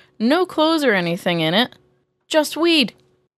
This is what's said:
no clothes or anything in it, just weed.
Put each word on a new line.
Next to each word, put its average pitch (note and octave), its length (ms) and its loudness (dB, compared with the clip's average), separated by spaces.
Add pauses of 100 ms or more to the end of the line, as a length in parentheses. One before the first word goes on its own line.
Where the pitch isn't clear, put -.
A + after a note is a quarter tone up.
(200)
no D4+ 260 0
clothes D#4+ 380 0
or B3 100 2
anything F3 480 -2
in D#3+ 120 0
it, A#3+ 220 0 (520)
just D4+ 300 -2
weed. D#4+ 360 0 (440)